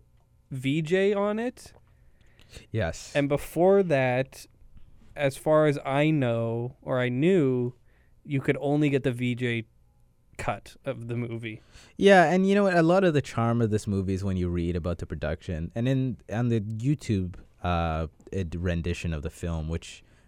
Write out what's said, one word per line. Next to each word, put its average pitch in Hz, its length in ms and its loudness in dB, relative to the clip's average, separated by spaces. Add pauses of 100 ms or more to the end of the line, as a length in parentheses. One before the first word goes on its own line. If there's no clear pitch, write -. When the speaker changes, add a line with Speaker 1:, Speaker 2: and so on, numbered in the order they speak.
(520)
Speaker 1:
V 135 300 -2
J 190 320 2
on 208 260 -2
it. - 340 -8 (1000)
Speaker 2:
Yes. 92 440 -4
Speaker 1:
And 143 120 2
before 180 560 2
that, 135 600 0 (720)
as 143 220 0
far 156 280 4
as 143 200 2
I 143 260 2
know, 117 680 0
or 131 180 -2
I 123 100 0
knew, 131 640 2 (500)
you 139 180 -4
could - 200 0
only 147 280 2
get 135 140 0
the 131 80 0
V 123 240 -2
J 117 300 -4 (720)
cut - 380 -8 (100)
of 117 220 -8
the 120 80 -6
movie. 117 460 -8 (360)
Speaker 2:
Yeah, 196 340 8
and 190 160 2
you 196 80 4
know 202 80 4
what? 185 140 2
A 165 60 6
lot 180 200 4
of 175 100 4
the 143 80 2
charm 117 400 0
of 110 100 2
this 107 160 0
movie 98 260 0
is 95 100 -2
when 95 140 -2
you 90 120 0
read 87 260 0
about 85 240 -4
the 85 60 -10
production. 78 720 -6
And 117 120 -2
in, 131 300 -2 (140)
on 120 180 0
the 117 120 2
YouTube, 110 720 -2 (280)
uh, 82 440 -2 (260)
ed-, 90 220 -6
rendition 85 580 -2
of 76 100 -6
the 78 60 -6
film, 82 400 -6
which - 340 -8 (240)